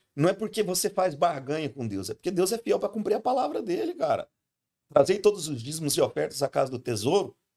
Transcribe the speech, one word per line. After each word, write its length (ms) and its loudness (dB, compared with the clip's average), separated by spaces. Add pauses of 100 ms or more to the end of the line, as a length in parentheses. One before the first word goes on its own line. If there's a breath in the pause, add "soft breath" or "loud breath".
(140)
não 140 4
é 60 2
porque 280 -2
você 280 -2
faz 240 0
barganha 560 -2
com 180 -6
Deus, 220 -6
é 40 -8
porque 160 -6
Deus 220 0
é 60 0
fiel 200 0
pra 120 -2
cumprir 240 -2
a 60 -2
palavra 420 0
dele, 320 -2
cara. 340 0 (640)
"Trazei 260 6
todos 300 2
os 140 -4
dízimos 340 -4
e 60 4
ofertas 400 -2
à 60 2
casa 220 0
do 80 -6
tesouro, 560 0 (220)